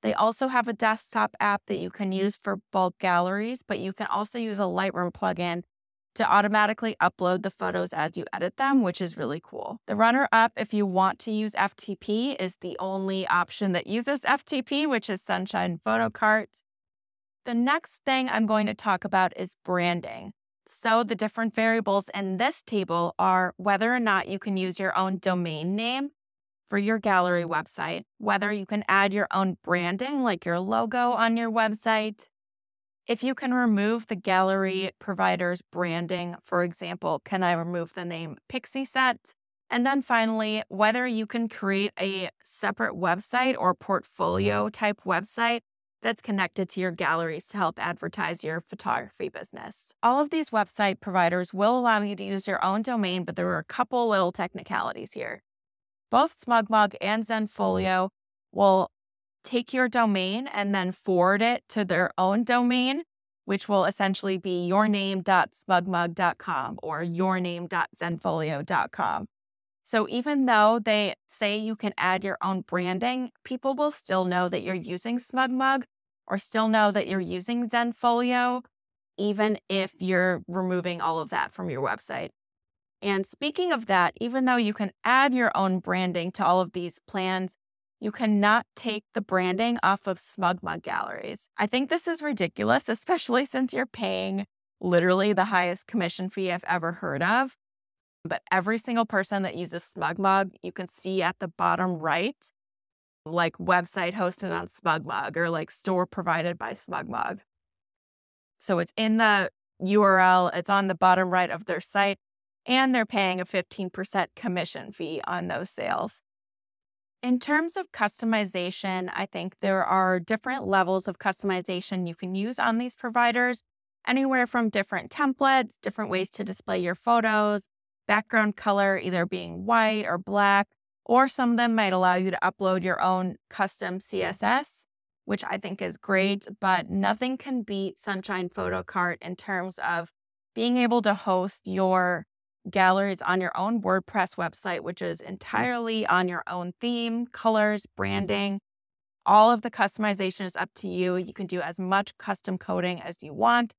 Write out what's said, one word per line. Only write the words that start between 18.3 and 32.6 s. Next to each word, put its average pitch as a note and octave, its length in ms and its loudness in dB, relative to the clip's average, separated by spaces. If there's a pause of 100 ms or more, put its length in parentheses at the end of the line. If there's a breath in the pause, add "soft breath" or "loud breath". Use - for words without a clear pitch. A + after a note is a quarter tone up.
going G#3+ 180 2
to G#3+ 80 -2
talk G3+ 320 -2
about F#3 320 2
is F#3 260 -8
branding. F3 680 -2 (320)
So A3+ 380 2
the A3 120 -2
different G#3+ 400 -2
variables A3 580 2
in F#3+ 240 -4
this C4 240 -2
table F3 560 -2
are F#3 400 2
whether G3+ 360 2
or B3 60 0
not G#3 280 2
you G3 100 -6
can G3 200 -2
use F#3 220 -2
your F#3+ 180 0
own F#3+ 200 2
domain F3 580 -2
name B3 340 -4 (600)
for G3+ 80 0
your G#3+ 220 2
gallery F3+ 460 4
website, E3 580 -4 (160)
whether G#3 340 0
you G3+ 120 -4
can G#3 220 -4
add G3 260 4
your G3+ 200 0
own F#3+ 300 0
branding, G3 600 0
like G3+ 220 0
your E3+ 140 0
logo A3+ 520 0
on A3+ 240 2
your A#3 160 -2
website, A3 760 0 (800)